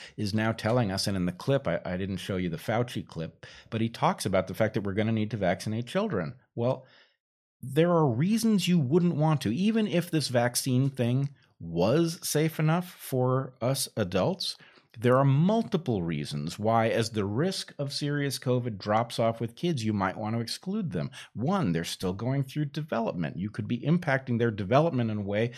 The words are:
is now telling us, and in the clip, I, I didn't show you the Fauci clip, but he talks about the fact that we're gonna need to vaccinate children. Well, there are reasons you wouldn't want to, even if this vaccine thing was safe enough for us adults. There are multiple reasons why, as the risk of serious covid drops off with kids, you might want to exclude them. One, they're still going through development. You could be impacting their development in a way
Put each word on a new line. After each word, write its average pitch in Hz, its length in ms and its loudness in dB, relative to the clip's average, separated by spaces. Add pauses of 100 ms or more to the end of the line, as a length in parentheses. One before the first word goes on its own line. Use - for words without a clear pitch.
(180)
is 104 160 -2
now 110 180 2
telling 110 400 0
us, 98 140 -2
and 98 100 -2
in 90 80 0
the 90 80 0
clip, 135 340 -2
I, 85 180 0
I 90 120 -4
didn't 95 220 -4
show 98 180 -6
you 90 140 -2
the 80 80 -6
Fauci 117 480 -4
clip, - 400 -12 (240)
but 113 100 -2
he 113 80 2
talks 160 380 -2
about 92 220 2
the 95 60 -6
fact 107 200 0
that 107 80 -2
we're 98 100 -4
gonna 107 200 0
need 110 180 -2
to 113 80 -4
vaccinate 104 480 -2
children. 131 480 -4 (200)
Well, 120 300 -2 (800)
there 160 280 2
are 160 160 6
reasons 196 640 2
you 180 100 4
wouldn't 165 380 4
want 151 260 2
to, 104 120 0
even 214 320 2
if 170 240 0
this 156 180 0
vaccine 123 600 2
thing 131 400 0 (280)
was 117 600 2 (100)
safe 156 300 0
enough 165 320 2
for 127 720 -2
us 131 340 0
adults. 104 600 0 (420)
There 120 180 6
are 135 80 6
multiple 156 800 2
reasons 73 560 -4
why, 113 300 4
as 107 220 0
the 104 140 -2
risk 143 540 -2
of 139 160 -6
serious 143 440 -2
covid 123 380 -2
drops 107 420 0
off 113 220 2
with 117 160 -6
kids, 165 260 -2
you 107 120 2
might 95 240 0
want 107 180 -2
to 117 60 -2
exclude 185 500 -6
them. 71 180 -4 (220)
One, 135 400 0
they're 82 100 0
still 92 300 -4
going 127 320 -2
through 151 220 -4
development. 143 720 -4
You 95 100 -4
could 104 180 -8
be 120 120 -2
impacting 135 600 0
their 117 120 2
development 117 600 2
in 104 60 -2
a 104 60 -4
way 104 360 0